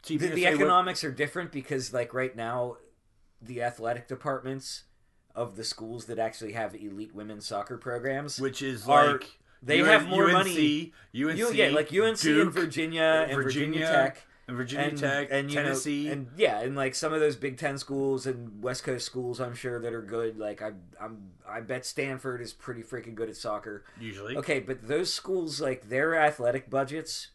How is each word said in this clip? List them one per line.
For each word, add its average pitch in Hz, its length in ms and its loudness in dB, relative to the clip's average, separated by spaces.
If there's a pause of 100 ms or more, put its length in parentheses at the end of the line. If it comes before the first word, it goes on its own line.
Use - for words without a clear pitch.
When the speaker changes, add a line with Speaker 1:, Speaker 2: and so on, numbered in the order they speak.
Speaker 1:
The, 160 140 -4
Speaker 2:
Team - 20 2
Speaker 1:
the 170 80 0
Speaker 2:
U 165 60 0
S 165 40 2
A 180 120 2
wo- 160 60 4
Speaker 1:
economics 180 480 4
are 151 80 -4
different 147 400 -4
because, 131 420 -6
like, 120 200 -2
right 127 220 -2
now, 120 420 -4 (640)
the 120 220 -6
athletic 120 440 -4
departments 135 760 -6 (500)
of 107 240 -6
the 110 60 -10
schools 113 420 -8
that 113 140 -6
actually 110 340 -4
have 110 220 -4
elite 104 380 -10
women's 104 320 -12
soccer 107 320 -6
programs 135 600 -4
Speaker 2:
Which 135 220 -2
is 123 260 -4
Speaker 1:
are, 147 260 10
Speaker 2:
like - 260 -6 (220)
Speaker 1:
they 139 180 4
Speaker 2:
U-, 170 60 6
Speaker 1:
have 160 220 8
more 185 220 6
Speaker 2:
U 180 80 8
N 190 80 6
C, 185 60 -2
Speaker 1:
money. 156 420 2 (200)
Speaker 2:
U 139 160 0
N 170 60 0
C, 190 60 -2
Speaker 1:
You, 233 120 2
yeah, 170 160 6
like, 151 220 2
U 196 140 4
N 226 100 2
C 165 140 2
and 151 160 8
Speaker 2:
Duke, 170 80 -2
Speaker 1:
Virginia 160 760 2
and 131 80 -4
Speaker 2:
Virginia, 143 440 0
Speaker 1:
Virginia 160 80 0
Tech. 135 340 4 (260)
Speaker 2:
and 123 100 -8
Virginia 131 320 -2
Speaker 1:
And, 147 100 -6
Speaker 2:
Tech, 139 320 0
Speaker 1:
and, 139 180 0
you 147 60 -4
know, 147 80 0
Speaker 2:
Tennessee. 143 460 -2
Speaker 1:
and, 139 180 -6 (100)
yeah, 131 240 2
and, 135 140 -4
like, 135 180 -2
some 156 180 -2
of 156 80 0
those 151 160 4
Big 131 220 -6
Ten 139 220 -4
schools 135 480 -2
and 117 340 -8
West 127 220 -4
Coast 123 240 -4
schools, 123 340 -6
I'm 120 140 -6
sure, 120 260 -6
that 117 100 -4
are 113 120 -6
good. 113 340 -4
Like, 104 240 -6
I, 107 120 -6 (280)
I'm, 104 300 -14 (180)
I 113 120 -8
bet 127 220 -6
Stanford 131 580 -6
is 110 120 -10
pretty 117 300 -12
freaking 113 320 -12
good 113 120 -4
at 101 100 -10
soccer. 104 460 -6 (160)
Speaker 2:
Usually. 110 380 -8
Speaker 1:
Okay, 143 220 0
but 117 280 -8
those 165 240 0
schools, 165 480 -4
like, 131 300 -4
their 151 260 2
athletic 131 540 2
budgets 139 640 -4